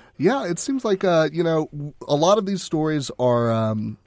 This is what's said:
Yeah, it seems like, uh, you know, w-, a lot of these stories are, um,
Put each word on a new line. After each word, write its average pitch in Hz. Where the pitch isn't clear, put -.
Yeah, 180
it 170
seems 269
like, 202
uh, 165
you 170
know, 160
w-, 147
a 147
lot 175
of 208
these 190
stories 156
are, 120
um, 110